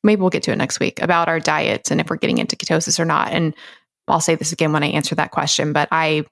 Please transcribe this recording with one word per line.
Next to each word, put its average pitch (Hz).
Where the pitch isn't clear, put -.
maybe 208
we'll 185
get -
to -
it -
next -
week, -
about 170
our 165
diets 156
and 156
if 160
we're 165
getting -
into -
ketosis -
or 165
not. 160
And 160
I'll 160
say 165
this 156
again 160
when 151
I 147
answer -
that -
question, -
but 147
I 156